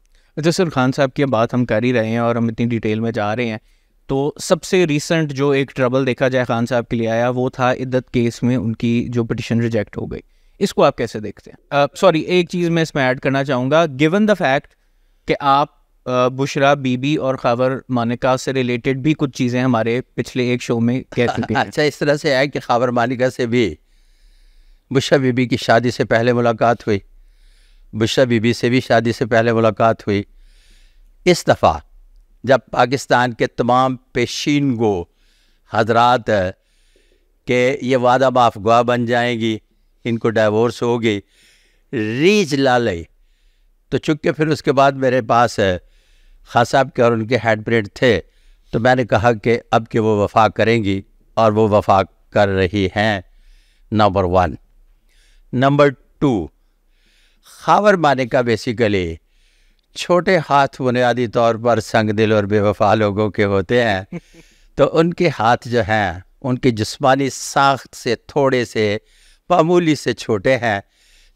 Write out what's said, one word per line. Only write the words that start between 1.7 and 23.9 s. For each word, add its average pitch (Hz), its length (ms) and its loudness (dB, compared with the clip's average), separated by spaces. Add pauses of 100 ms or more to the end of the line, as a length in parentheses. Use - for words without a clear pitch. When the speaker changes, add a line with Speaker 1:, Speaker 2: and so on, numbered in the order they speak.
Speaker 1:
ही 127 80 0
रहे 113 180 0
हैं 117 100 -2
और 117 180 0
हम 117 120 -2
इतनी 117 160 -4
डिटेल 110 360 -2
में 113 100 -2
जा 107 220 -4
रहे 120 140 -4
हैं, 110 120 -8 (500)
तो 139 300 -2
सबसे 180 460 0
रिसेंट 151 460 -2
जो 139 220 0
एक 139 220 -2
ट्रबल 131 300 0
देखा 127 240 0
जाए 127 160 0
खान 120 200 -2
साहब 120 200 -2
के - 100 -6
लिए 113 120 -2
आया, 117 220 0
वो 127 200 -2
था 127 240 -2
इद्दत 127 400 -4
केस 120 300 -2
में 123 140 0
उनकी 117 520 -2
जो 117 140 -2
पिटीशन 117 380 -4
रिजेक्ट 113 360 -4
हो 110 100 -8
गई। - 140 -12 (380)
इसको 202 220 0
आप 147 160 2
कैसे 117 220 -6
देखते - 320 -14
हैं? - 320 -2
अ, 139 120 -2
सॉरी, 165 260 2
एक 180 280 0
चीज़ 175 200 -2
मैं 165 140 0
इसमें 147 200 -2
ऐड 127 160 0
करना 135 240 -2
चाहूँगा, 135 420 0
given 156 360 2
the 208 140 2
fact 139 300 0 (640)
कि 156 60 0
आप, 139 540 0 (200)
अ, 127 220 2
बुशरा 139 460 0
बीबी 131 400 -2
और 131 220 -2
खबर 127 540 -2
मानिका 123 460 0
से 139 140 -6
रिलेटेड 131 500 -2
भी 151 120 2
कुछ 143 180 -2
चीज़ें 123 300 -2
हमारे 120 400 0
पिछले 123 520 -4
एक 123 80 -2
शो 120 180 -2
में 120 240 -2 (120)
कह 120 120 0
चुके 117 260 -4
हैं। 131 80 0
Speaker 2:
<laughs> 113 40 -2
अच्छा, 151 180 -4
इस 147 160 -4
तरह 147 180 0
से 147 180 -2
है 139 120 2
कि 135 120 -8
खबर 123 320 0
मानिका 123 380 -2
से 123 180 -4
भी 110 320 0 (1120)